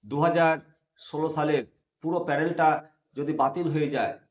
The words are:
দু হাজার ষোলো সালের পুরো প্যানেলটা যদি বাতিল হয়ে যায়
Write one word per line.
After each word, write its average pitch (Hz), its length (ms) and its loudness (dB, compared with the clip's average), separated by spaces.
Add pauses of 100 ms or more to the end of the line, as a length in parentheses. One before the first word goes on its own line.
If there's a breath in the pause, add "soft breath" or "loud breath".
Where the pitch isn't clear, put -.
দু 107 200 -6
হাজার 165 300 4 (540)
ষোলো 156 280 -4
সালের 151 260 2 (420)
পুরো 170 140 -2 (100)
প্যানেলটা 156 400 2 (500)
যদি 147 220 -2
বাতিল 139 340 0
হয়ে 147 220 0
যায় 113 180 -2 (160)